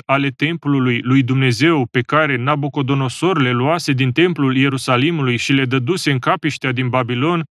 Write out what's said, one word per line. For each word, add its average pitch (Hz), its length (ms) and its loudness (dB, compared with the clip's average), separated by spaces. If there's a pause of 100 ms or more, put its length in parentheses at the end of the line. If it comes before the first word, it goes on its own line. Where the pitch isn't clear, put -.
ale 139 240 0
templului 139 720 -2
lui 131 220 4
Dumnezeu, 131 640 2
pe 123 160 -2
care 143 340 0
Nabucodonosor 139 1040 -2
le 123 100 2
luase 143 400 0
din 131 200 0
templul 147 440 2
Ierusalimului 131 800 0
și - 160 -2
le 135 120 2
dăduse 135 460 -2
în 131 80 0
capiștea 143 520 -2
din 123 180 -2
Babilon, 131 540 -2 (140)